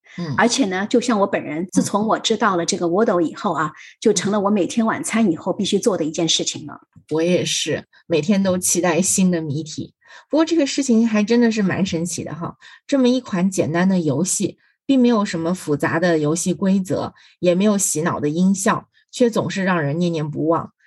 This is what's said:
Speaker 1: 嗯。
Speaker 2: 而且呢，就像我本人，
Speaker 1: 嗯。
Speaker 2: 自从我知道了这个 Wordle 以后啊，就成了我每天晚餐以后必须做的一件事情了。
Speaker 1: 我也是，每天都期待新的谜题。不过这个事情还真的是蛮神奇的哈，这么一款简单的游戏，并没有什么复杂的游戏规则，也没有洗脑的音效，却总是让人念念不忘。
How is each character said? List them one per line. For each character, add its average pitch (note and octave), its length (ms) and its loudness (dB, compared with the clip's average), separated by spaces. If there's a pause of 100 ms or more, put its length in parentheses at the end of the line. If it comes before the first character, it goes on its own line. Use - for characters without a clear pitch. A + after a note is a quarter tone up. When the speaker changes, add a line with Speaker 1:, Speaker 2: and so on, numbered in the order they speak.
(160)
Speaker 1:
嗯。 E3+ 180 -6
Speaker 2:
而 G#3 120 4
且 B3 180 0
呢， F#3+ 240 -2
就 A#3+ 100 4
像 A3 200 0
我 F#3+ 80 4
本 F3 140 -4
人， D3+ 220 -6
Speaker 1:
嗯。 F#3+ 80 -4
Speaker 2:
自 F#3 120 2
从 G#3 240 -2
我 F3+ 120 0
知 - 160 0
道 G#3 220 0
了 E3+ 80 -2
这 F3+ 100 -2
个 F3 120 -2
Wordle F#3 340 2
以 D#3 140 0
后 F#3 180 -4
啊， D3+ 180 -2 (300)
就 A3 100 4
成 G3+ 200 0
了 G#3 100 0
我 G3 80 0
每 G3 160 2
天 A3+ 200 0
晚 F3+ 180 -2
餐 G#3+ 280 2
以 E3+ 60 -2
后 F3+ 160 -4
必 G#3 100 -4
须 G3 160 0
做 G3 160 0
的 E3 80 -4
一 D3+ 60 -2
件 E3 180 -2
事 D#3 160 0
情 - 220 -8
了。 - 160 -16 (300)
Speaker 1:
我 D#3 100 0
也 E3+ 240 2
是， - 400 -4 (220)
每 E3 120 0
天 G3 220 2
都 F#3 160 2
期 F3+ 240 -2
待 E3+ 200 2
新 F#3 280 2
的 E3+ 100 0
谜 D#3 220 -4
题。 - 320 -12 (360)
不 C4+ 60 0
过 D#4+ 80 4
这 D#4+ 120 0
个 C#4+ 100 2
事 C#4 160 -2
情 A#3 260 2
还 G#3+ 160 2
真 A#3 160 2
的 A#3 120 4
是 A3 100 -2
蛮 F#3+ 240 0
神 E3+ 180 -4
奇 - 200 -6
的 - 100 -10
哈， E3 220 -10 (320)
这 C#4 100 0
么 B3+ 100 4
一 B3 140 2
款 F#3+ 280 -2
简 E3+ 220 0
单 F3 160 2
的 F#3+ 120 2
游 D3+ 240 0
戏， - 340 -4 (280)
并 C4+ 140 4
没 A#3+ 80 6
有 A3 160 4
什 F#3 160 -4
么 E3+ 140 -2
复 D3 240 -2
杂 D#3+ 220 -2
的 E3+ 180 2
游 D3+ 180 0
戏 F3+ 180 -2
规 F#3+ 260 2
则， - 340 -4 (260)
也 F3 140 4
没 F#3 100 2
有 G#3 140 4
洗 D3+ 240 -2
脑 - 180 -2
的 C#3+ 80 -2
音 F3+ 260 2
效， - 360 -2 (220)
却 A#3+ 180 2
总 A3 200 -2
是 F#3+ 140 -4
让 F3+ 180 0
人 C#3+ 180 -2
念 F3 120 0
念 D#3 180 -4
不 D3 180 -4
忘。 E3 260 -2 (140)